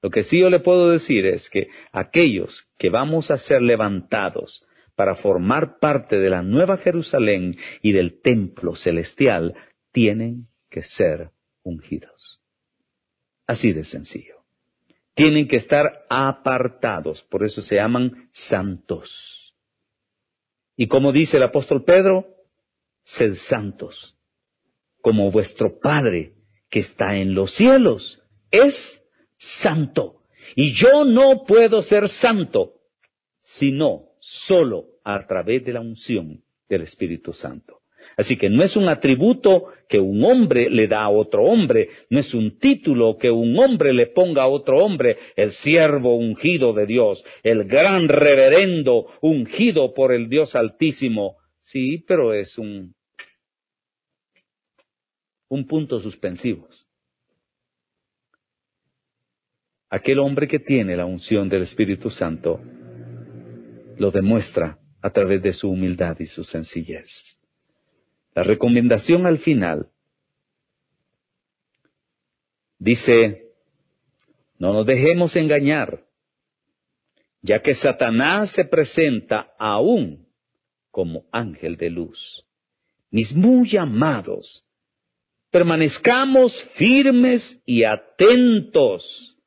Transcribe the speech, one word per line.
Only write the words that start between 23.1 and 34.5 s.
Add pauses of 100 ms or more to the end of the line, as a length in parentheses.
santos, (840)
como
vuestro
Padre (340)
que
está
en
los
cielos (280)
es (340)
santo". (340)
Y
yo
no
puedo
ser
santo, (640)
sino (100)
solo (180)